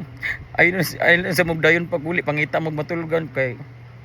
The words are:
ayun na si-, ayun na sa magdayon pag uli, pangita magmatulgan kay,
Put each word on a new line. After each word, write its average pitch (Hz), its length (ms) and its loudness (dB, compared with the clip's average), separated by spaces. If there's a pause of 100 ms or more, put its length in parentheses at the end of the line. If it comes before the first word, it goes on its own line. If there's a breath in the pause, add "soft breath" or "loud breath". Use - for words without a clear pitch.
(600 loud breath)
ayun 180 180 4
na 170 80 2
si-, - 140 -6
ayun 175 260 4
na 190 80 -2
sa 175 140 2
magdayon 165 420 2
pag 160 140 -2
uli, 170 180 -2
pangita 151 400 -2
magmatulgan 160 680 -2
kay, 131 260 -2 (480)